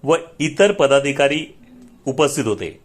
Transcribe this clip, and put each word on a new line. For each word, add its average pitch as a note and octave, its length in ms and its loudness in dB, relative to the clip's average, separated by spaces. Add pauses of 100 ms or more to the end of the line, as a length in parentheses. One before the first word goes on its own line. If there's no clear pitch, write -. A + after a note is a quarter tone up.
व C#3+ 120 2 (240)
इतर D#3 320 2
पदाधिकारी C#3+ 840 0 (500)
उपस्थित C#3+ 400 -2
होते. F2+ 400 -6